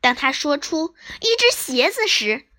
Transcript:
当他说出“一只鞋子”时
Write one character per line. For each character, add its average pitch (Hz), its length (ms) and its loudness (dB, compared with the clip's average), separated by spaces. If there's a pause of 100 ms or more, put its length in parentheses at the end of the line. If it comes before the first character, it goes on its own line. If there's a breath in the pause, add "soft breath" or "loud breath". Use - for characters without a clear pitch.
当 247 140 4
他 269 160 0
说 285 260 -2
出 320 380 -6 (260 loud breath)
“一 453 160 2
只 480 180 4
鞋 262 360 0
子” 440 160 -2
时 220 380 -2 (140)